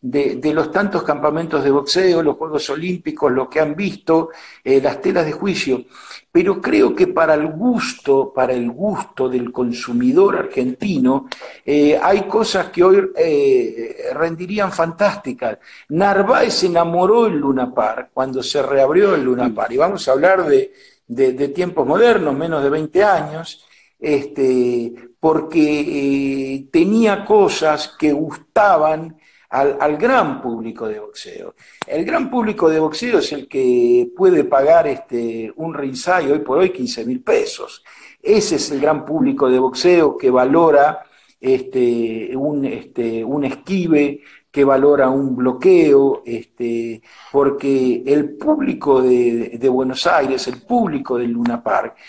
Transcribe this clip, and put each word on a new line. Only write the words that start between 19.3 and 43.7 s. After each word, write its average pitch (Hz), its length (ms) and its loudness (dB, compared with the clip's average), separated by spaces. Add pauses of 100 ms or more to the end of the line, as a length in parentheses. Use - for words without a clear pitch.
Park, 110 160 -6
y 123 60 -4
vamos 175 300 -2
a 131 40 2
hablar 175 340 2
de, 135 260 2 (360)
de, 127 260 0
de 139 140 -4
tiempos 160 400 -4
modernos, 180 480 2
menos 156 260 -4
de 139 80 0
veinte 156 340 -2
años, 165 600 -2 (320)
este, 127 960 -2 (260)
porque, 156 600 0
eh, 139 920 -4
tenía 202 540 2
cosas 170 720 2
que 151 140 2
gustaban 160 1040 0 (300)
al, 139 320 0
al 151 160 0
gran 190 460 0
público 113 440 -8
de 107 140 -8
boxeo. - 560 -18 (320)
El 160 160 -6
gran 311 260 -4
público 220 400 0
de 160 100 2
boxeo 170 400 0
es - 120 -4
el 143 160 -10
que 123 680 2
puede 180 300 4
pagar, 143 420 4
este, 117 680 -6
un 160 180 -10
ringside 143 600 -2
hoy 151 60 0
por 127 180 -2
hoy 185 140 2
quince 117 340 -8
mil 127 160 -6
pesos. - 640 -4 (360)
Ese 196 360 2
es - 140 -4
el 139 100 -4
gran 151 240 0
público 139 440 0
de 127 100 4
boxeo 156 580 2
que 131 120 2
valora, 143 760 4 (340)
este, 120 960 -2
un, 139 300 -4
este, 117 580 -6
un 139 220 -4
esquive, 151 760 0 (300)